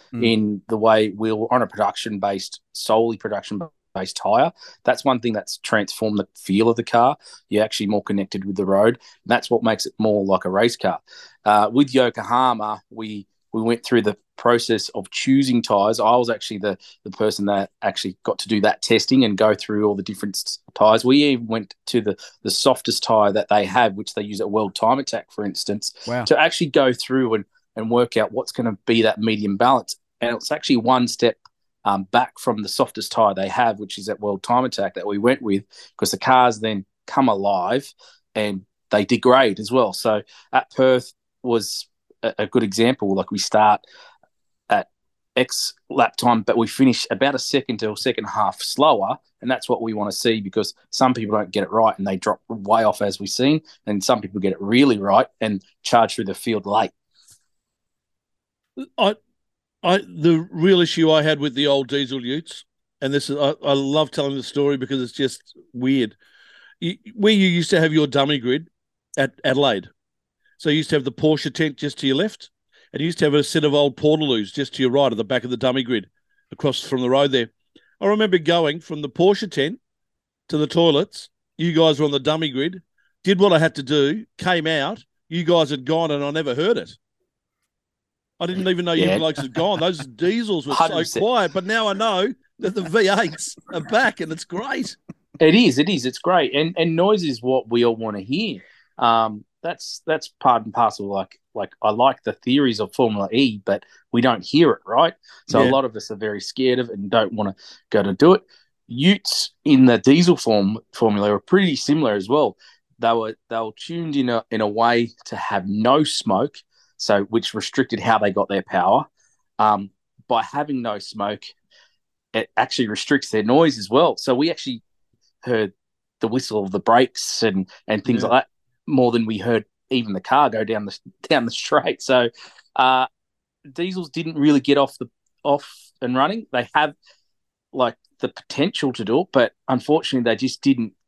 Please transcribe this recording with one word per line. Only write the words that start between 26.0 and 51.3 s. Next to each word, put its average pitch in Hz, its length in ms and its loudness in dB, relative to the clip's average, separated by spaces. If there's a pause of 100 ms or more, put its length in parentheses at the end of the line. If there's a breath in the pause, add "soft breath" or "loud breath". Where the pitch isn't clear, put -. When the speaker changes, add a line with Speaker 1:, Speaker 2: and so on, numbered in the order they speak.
Speaker 1:
Wow. 120 160 -4
Speaker 2:
to 147 120 2
actually 160 340 0
go 131 220 2
through 127 420 -2
and, 104 100 -2 (320)
and 110 160 -6
work 120 240 2
out 107 160 0
what's 117 180 -6
gonna 113 260 -4 (100)
be 113 160 4
that 107 180 2
medium 104 360 -2
balance. 120 380 2 (260)
And 120 140 -2
it's - 160 -8
actually - 280 0
one 123 280 2
step, - 300 0 (480)
um, 98 260 0
back 123 300 0
from 107 220 -4
the 98 60 -8
softest - 440 -4
tyre 104 220 2
they 98 140 -6
have, 113 300 0
which 104 200 -12
is 98 100 -12
at 98 100 -6
World 101 240 -4
Time 127 220 0
Attack 98 300 -4
that 92 120 -8
we 101 120 -4
went 123 240 0
with, 101 200 0 (340 loud breath)
'cause - 140 -2
the - 80 -4
cars 123 400 4
then 107 280 -4 (200)
come 131 220 0
alive 101 640 -2 (400 soft breath)
and 104 320 -4 (240)
they 104 140 2
degrade 123 560 4
as 107 100 -10
well. 120 220 0
So 107 300 -2 (300 soft breath)
at - 200 0
Perth 131 400 2 (320)
was 117 420 -4 (380)
a, 110 140 -2
a 107 100 -2
good 113 160 0
example. 104 500 0
Like, 95 160 -4
we 104 80 -6
start 107 480 2 (840 soft breath)
at - 180 0 (480)
X - 380 -2 (160)
lap - 260 0
time, 120 240 2
but 110 160 0
we 117 100 2
finish 127 440 2
about 131 240 0
a 127 40 -4
second 127 420 -4
to 107 120 -4
a 98 60 -10
second 110 260 -4
half 104 380 -4
slower. 131 560 0 (240)
And 120 80 -4
that's 123 180 -4
what 117 140 -2
we 113 100 -6
wanna 104 200 -6
see, 110 280 -2
because 98 320 -4 (160)
some 127 240 2
people 110 240 -2